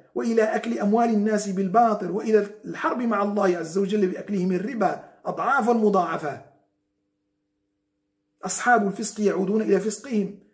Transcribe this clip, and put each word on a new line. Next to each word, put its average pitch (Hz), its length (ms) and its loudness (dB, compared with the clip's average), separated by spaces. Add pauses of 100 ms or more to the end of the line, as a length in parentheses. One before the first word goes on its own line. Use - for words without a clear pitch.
(140)
وإلى 226 280 2
أكل 220 360 -2
أموال 220 300 2
الناس 208 400 0
بالباطل 190 640 2
وإلى 208 360 2 (180)
الحرب - 380 -4
مع 214 200 0
الله 202 340 0
عز 165 220 -6
وجل 202 280 2
بأكلهم 185 460 -2
الربا 190 520 -2 (220)
أضعافا 233 460 2
مضاعفة. 170 800 0 (1900)
أصحاب 208 400 2
الفسق 208 340 -6
يعودون 196 420 0
إلى 196 180 2
فسقهم، 214 580 -4 (160)